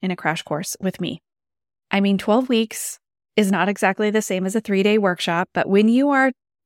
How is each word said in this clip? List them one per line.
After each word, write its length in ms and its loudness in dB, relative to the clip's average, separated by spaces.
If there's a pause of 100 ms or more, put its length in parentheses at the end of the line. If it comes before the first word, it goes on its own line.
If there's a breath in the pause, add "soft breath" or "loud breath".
in 80 -4
a 60 -4
crash 280 -4
course 360 -6
with 220 -6
me. 200 -8 (720)
I 80 0
mean, 180 2
twelve 300 0
weeks 500 -2 (380)
is 160 2
not 160 2
exactly 420 0
the 120 0
same 240 -4
as 100 -4
a 60 0
three-day 380 2
workshop, 540 -2
but 140 0
when 220 4
you 220 2
are 200 2 (340)